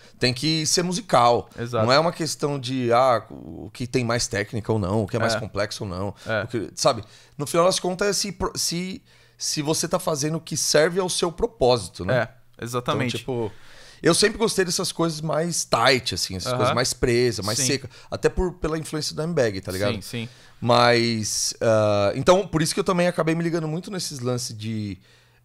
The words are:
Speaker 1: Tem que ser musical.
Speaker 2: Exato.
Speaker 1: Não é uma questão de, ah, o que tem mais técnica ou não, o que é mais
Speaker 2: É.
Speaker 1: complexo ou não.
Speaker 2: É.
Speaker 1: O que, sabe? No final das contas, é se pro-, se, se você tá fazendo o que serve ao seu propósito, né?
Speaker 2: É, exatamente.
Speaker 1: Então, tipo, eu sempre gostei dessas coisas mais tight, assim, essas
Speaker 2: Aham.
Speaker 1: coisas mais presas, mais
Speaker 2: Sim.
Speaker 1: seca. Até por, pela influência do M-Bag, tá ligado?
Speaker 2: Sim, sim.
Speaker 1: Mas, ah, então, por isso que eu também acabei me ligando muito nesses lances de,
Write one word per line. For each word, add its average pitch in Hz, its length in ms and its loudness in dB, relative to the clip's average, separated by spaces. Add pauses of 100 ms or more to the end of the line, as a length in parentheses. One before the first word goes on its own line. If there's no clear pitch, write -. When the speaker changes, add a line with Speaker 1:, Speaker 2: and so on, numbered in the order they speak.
(180)
Speaker 1:
Tem 127 160 0
que 156 320 -2
ser 180 160 2
musical. 139 720 2
Speaker 2:
Exato. 117 300 0
Speaker 1:
Não 123 60 6
é 143 80 6
uma 165 120 2
questão 143 460 -4
de, 123 340 -2
ah, 120 380 4
o 76 420 -14
que 123 140 -8
tem 127 180 0
mais 117 220 0
técnica 104 460 -2
ou 110 80 2
não, 101 240 0
o - 20 -4
que - 100 -4
é 107 40 0
mais - 160 0
Speaker 2:
É. - 40 -2
Speaker 1:
complexo 101 440 -4
ou 101 60 -6
não. 92 220 -6 (140)
Speaker 2:
É. 110 160 -2
Speaker 1:
O 104 60 -6
que, 113 260 -4
sabe? 120 300 0 (320)
No 143 100 -6
final 170 200 4
das 190 120 2
contas, 185 300 -2
é 202 40 2
se 190 200 -2
pro-, 175 240 -4
se, 185 440 -4 (360)
se - 260 -4
você 156 240 0
tá 185 140 0
fazendo 151 380 -2
o - 20 -12
que 165 160 -8
serve 170 420 2
ao 185 100 0
seu 175 220 0
propósito, 123 760 0
né? 92 240 0 (300)
Speaker 2:
É, - 60 -10
exatamente. 123 560 -2
Speaker 1:
Então, 120 280 -4
tipo, - 40 -14 (500)
eu 160 100 6
sempre 208 260 2
gostei 196 260 2
dessas 175 260 -4
coisas 165 300 -2
mais 160 440 -2
tight, 120 520 2
assim, - 180 -4
essas 92 140 -4
Speaker 2:
Aham. 127 80 0
Speaker 1:
coisas 127 180 2
mais 123 180 0
presas, 120 540 2
mais 107 120 -2
Speaker 2:
Sim. 135 80 0
Speaker 1:
seca. 131 220 -2 (220)
Até 139 180 2
por, 185 260 -2
pela 160 220 -4
influência 156 380 -6
do 151 80 -6
M-Bag, 127 380 0
tá - 100 -8
ligado? 98 240 0
Speaker 2:
Sim, 101 60 -8
sim. 117 280 -8 (320)
Speaker 1:
Mas, 117 1000 2
ah, 107 560 4
então, 180 280 4
por 160 160 -2
isso 160 140 -2
que 202 60 -2
eu 190 40 0
também 180 220 2
acabei 165 300 0
me 170 80 -2
ligando 165 240 -2
muito 165 200 -6
nesses 180 300 -8
lances 123 400 -4
de, 107 400 -6 (460)